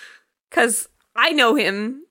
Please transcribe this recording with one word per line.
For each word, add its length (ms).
'Cause 380
I 160
know 240
him 560